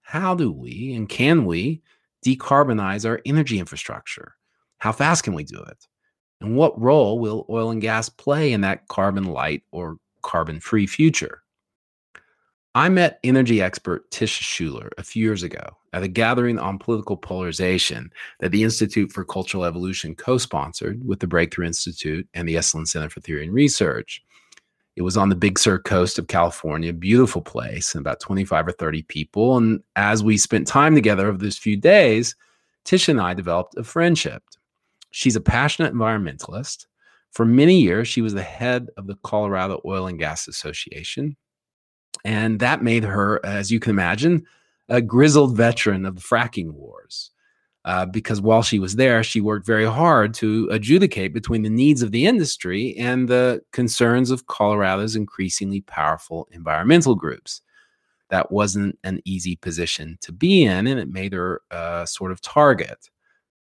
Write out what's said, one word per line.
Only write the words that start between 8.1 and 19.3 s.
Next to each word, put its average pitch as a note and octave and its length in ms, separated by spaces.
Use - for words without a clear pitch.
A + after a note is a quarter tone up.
in G#2 80
that F#2+ 260
carbon G2 380
light D2 460
or E2+ 260
carbon D#2+ 400
free G#2 260
future? - 540
I C#3+ 140
met F3+ 380
energy B2+ 360
expert - 500
Tisha - 320
Schuler - 540
a - 60
few A2 220
years G#2 180
ago - 320
at F#2 120
a G2 40
gathering A#2 500
on F#2+ 220
political A2 380
polarization F#2 960
that F2+ 140
the G#2+ 100
Institute A2 480
for G2 140
Cultural F#2+ 400